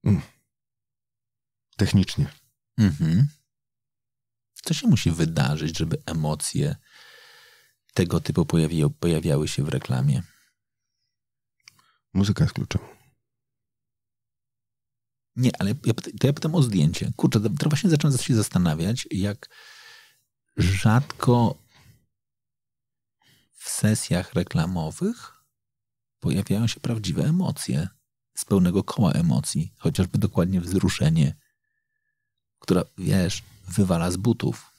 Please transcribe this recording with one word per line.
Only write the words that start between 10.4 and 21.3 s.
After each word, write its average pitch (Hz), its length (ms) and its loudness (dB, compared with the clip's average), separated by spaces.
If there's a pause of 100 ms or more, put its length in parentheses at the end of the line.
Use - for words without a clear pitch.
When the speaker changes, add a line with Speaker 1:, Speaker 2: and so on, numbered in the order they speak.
Speaker 1:
Muzyka 98 300 2
jest - 100 -2
kluczem. - 280 -4 (2500)
Speaker 2:
Nie, 123 220 4
ale 98 120 -2 (140)
ja 110 100 2
pyta-, - 160 -8 (100)
to - 60 4
ja 143 60 4
pytam 156 220 -4
o 170 80 4
zdjęcie. 95 540 0
Kurczę, 123 240 2
to, 104 100 -2
to - 180 -2
właśnie 160 220 2
zacząłem 143 280 2
się - 160 0
zastanawiać, 90 760 0
jak 101 380 -4 (1080)
rzadko 113 1040 2 (1900)